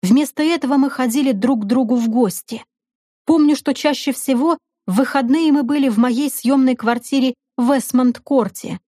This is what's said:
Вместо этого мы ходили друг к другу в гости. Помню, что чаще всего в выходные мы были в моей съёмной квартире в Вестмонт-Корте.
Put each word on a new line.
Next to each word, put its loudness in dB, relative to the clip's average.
Вместо 2
этого -2
мы 0
ходили -2
друг -2
к -6
другу 0
в -2
гости. -4
Помню, 2
что -4
чаще -2
всего -2
в -2
выходные 2
мы 2
были 0
в 0
моей 0
съёмной 2
квартире -2
в 2
Вестмонт-Корте. -2